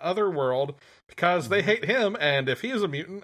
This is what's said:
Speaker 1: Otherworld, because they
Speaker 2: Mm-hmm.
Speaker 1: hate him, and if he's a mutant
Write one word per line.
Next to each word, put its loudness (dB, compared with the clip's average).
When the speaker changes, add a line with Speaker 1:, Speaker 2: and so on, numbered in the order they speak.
Speaker 1:
Otherworld, 0
because 0
they 2
Speaker 2:
Mm-hmm. 0
Speaker 1:
hate 0
him, 2
and 2
if -2
he's -2
a 0
mutant -8